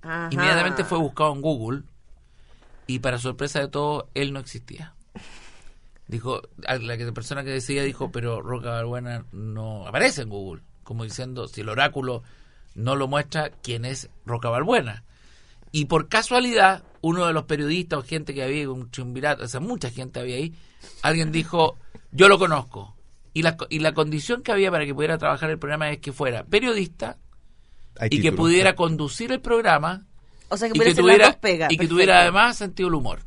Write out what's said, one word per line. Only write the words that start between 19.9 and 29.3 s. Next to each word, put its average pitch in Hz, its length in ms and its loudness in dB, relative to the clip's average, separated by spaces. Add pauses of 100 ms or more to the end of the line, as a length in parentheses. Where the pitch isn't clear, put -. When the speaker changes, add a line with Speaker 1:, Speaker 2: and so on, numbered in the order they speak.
Speaker 2:
gente 127 280 -12
había 123 180 -8
ahí, 165 180 -6 (480)
alguien 160 300 0
dijo, 165 460 0 (340)
"Yo 175 160 10
lo 196 100 10
conozco". 131 580 -2 (360)
Y 160 100 -2
la 165 140 2
co-, - 140 -8
y 156 80 -4
la 151 160 0
condición 156 480 -2
que - 80 -6
había 196 220 2
para 156 120 0
que 143 80 -6
pudiera 151 240 -2
trabajar 151 340 -2
el 151 100 -4
programa 151 320 -4
es 151 60 -8
que 143 140 -10
fuera 127 300 -4
periodista 220 760 -2 (840)
Speaker 3:
Hay 117 80 0
Speaker 2:
y - 80 2
que - 60 -
Speaker 3:
título. 160 160 4
Speaker 2:
pudiera 180 360 6
conducir 160 560 -2